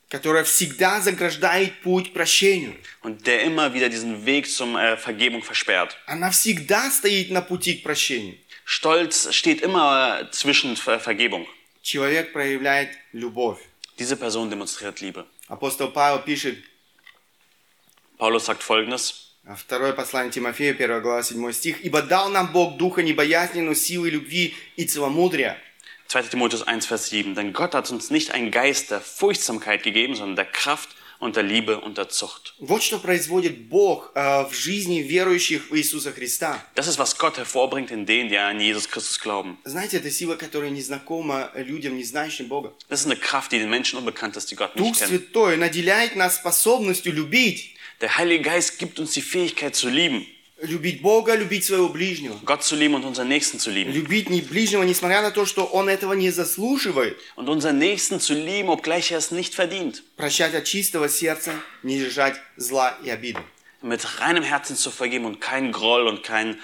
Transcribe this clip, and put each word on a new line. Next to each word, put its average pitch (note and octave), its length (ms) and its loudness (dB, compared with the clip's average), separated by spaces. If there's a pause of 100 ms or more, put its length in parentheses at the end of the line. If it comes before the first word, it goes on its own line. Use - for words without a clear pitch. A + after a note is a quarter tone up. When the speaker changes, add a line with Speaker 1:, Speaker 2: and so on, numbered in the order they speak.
Speaker 1:
которая D#3 380 2
всегда F#3 560 2
заграждает F3+ 800 2
путь F3+ 300 0
к - 20 -20
прощению. F3 600 4 (260)
Speaker 2:
und A2 240 -8
der A#2+ 160 4
immer D#3 320 2
wieder B2+ 160 2
diesen A2+ 360 -4
Weg C3+ 240 2
zum, A#2+ 280 -2
äh, A2+ 200 4
Vergebung A#2 440 -2
versperrt. F#2+ 640 0
Speaker 1:
Она E3+ 240 -2
всегда G3+ 640 2
стоит G3 400 2
на F#3 100 2
пути F3+ 340 -2
к - 80 -16
прощению. A#2+ 540 -2 (280)
Speaker 2:
Stolz - 680 2
steht D3+ 280 2
immer, C#3 600 4
äh, - 100 -10
zwischen C3+ 460 0
Ver-, A2+ 220 0
Vergebung. G2+ 480 -2 (340)
Speaker 1:
Человек D3 520 0
проявляет C#3 560 0 (240)
любовь. A#2 460 -4 (380)
Speaker 2:
Diese B2+ 200 -2
Person A2+ 320 -4
demonstriert G2+ 500 -8
Liebe. F#2 260 -12 (220)
Speaker 1:
Апостол C3+ 420 -4
Павел C#3+ 300 2
пишет, C#3 380 -4 (1600)
Speaker 2:
Paulus A2 280 2
sagt A2 160 -4
Folgendes. A#2 520 0 (320)
Speaker 1:
а, G2+ 100 -18
второе C3 380 -2
послание B2+ 360 -4
Тимофею, B2 460 -2
первая A#2 240 0
глава, A#2+ 240 -2
седьмой A#2+ 300 -4
стих: - 320 -4
"Ибо G3 160 2
дал F#3+ 280 2
нам F#3 220 2
Бог E3+ 240 4
духа F3 280 2
не D#3 100 2
боязненного, E3 600 2
силы E3+ 360 0
любви D3+ 440 -2 (220)
и E3+ 100 -4
целомудрия". C#3+ 720 2 (520)
Speaker 2:
Zweiter A#2+ 200 0
Timotheus A#2+ 340 0
eins, A2+ 220 -2
Vers A2+ 220 -2
sieben. G2 280 -2
Denn G#2 180 -4
Gott - 200 -2
hat C3 160 -2
uns A#2 200 -8
nicht D3+ 220 0
einen A#2 200 -2
Geist C3 400 2
der G#2 80 -2
Furchtsamkeit A2 840 0
gegeben, A#2 320 0
sondern G2 200 -6
der F#2+ 100 0
Kraft, - 440 -4 (300)
und A2 160 -4
der A2 80 2
Liebe G#2+ 360 0
und G#2+ 180 -10
der G2 120 -4
Zucht. - 500 -8
Speaker 1:
Вот G3+ 240 0
что G#3+ 160 0
производит E3+ 720 0
Бог, F3+ 460 2
э, C#3 300 2
в C3+ 80 -10
жизни F3 480 -2
верующих F3 720 0
в D3+ 40 -2
Иисуса D3 360 0
Христа. B2+ 520 -6 (120)
Speaker 2:
Das C#3+ 120 0
ist, C#3+ 120 0
was - 180 0
Gott D#3+ 200 2
hervorbringt C3 540 0
in G#2+ 140 -6
denen, A2+ 240 2
die G#2 80 2
an G2+ 220 0
Jesus G#2 300 0
Christus - 300 -4
glauben. G2 440 -4
Speaker 1:
Знаете, F#3 340 -4
это D3 140 -4
сила, E3 240 -4
которая D3+ 340 -6
не C#3 120 -6
знакома C#3 720 -6
людям, C3+ 420 -8
не B2+ 60 -8
знающим C#3+ 440 -6
Бога. C3 260 -8 (160)
Speaker 2:
Das C#3+ 120 -2
ist D#3+ 60 0
eine B2+ 100 0
Kraft, - 340 -2
die A#2+ 80 2
den G#2+ 100 -2
Menschen B2+ 280 0
unbekannt A2+ 400 -6
ist, - 140 -8
die G2+ 40 -10
Gott G2 200 -4
nicht G3+ 100 2
Speaker 1:
Дух A3+ 120 0
Speaker 2:
kennen. G3+ 120 2
Speaker 1:
Святой F3+ 480 2
наделяет F3 580 2
нас F3+ 220 2
способностью F#3 760 2
любить. D#3+ 640 2 (260)
Speaker 2:
Der A2+ 160 0
Heilige E3+ 260 4
Geist E3 340 0
gibt - 220 -8
uns D3+ 120 -4
die C3+ 120 -2
Fähigkeit D#3+ 520 -2
zu B2+ 140 0
lieben. C3+ 360 2 (340)
Speaker 1:
Любить D#3 440 -4
Бога, A3 320 6
любить G3 300 0
своего F#3 220 4
ближнего. D3+ 560 -4
Speaker 2:
Gott C#3 200 0
zu D#3 120 0
lieben D3+ 200 6
und B2+ 100 -2
unseren B2+ 220 -4
Nächsten C#3+ 320 0
zu - 100 -2
lieben. G2 220 -2
Speaker 1:
Любить D#3+ 380 0
не-, F3+ 120 2
ближнего, F#3+ 400 0
несмотря F3+ 400 4
на G#3 80 2
то, G3+ 160 2
что F#3+ 200 0
он F#3+ 220 2
этого G3 260 2
не F#3 180 4
заслуживает. F3 880 0 (160)
Speaker 2:
Und B2+ 120 -8
unseren D3+ 300 2
Nächsten F#3 420 2
zu - 140 0
lieben, F#3 360 -2
obgleich E3 420 0
er E3 80 -2
es D3+ 100 -2
nicht F3+ 240 -4
verdient. F3+ 500 -2 (120)
Speaker 1:
Прощать D#3 400 0
от D3+ 100 -2
чистого F3 440 0
сердца, D#3+ 440 -2 (300)
не C3+ 160 -2
держать C3+ 420 0 (140)
зла B2+ 480 0
и C3+ 80 -8
обиды. A2+ 280 -6 (440)
Speaker 2:
Mit A#2 360 -6
reinem E3 220 2
Herzen C#3+ 340 -2
zu C3+ 140 -2
vergeben B2 360 -4
und G#2 160 -8
keinen C3 300 -2
Groll A#2 360 4
und G#2+ 160 -2
keinen, A2 400 -2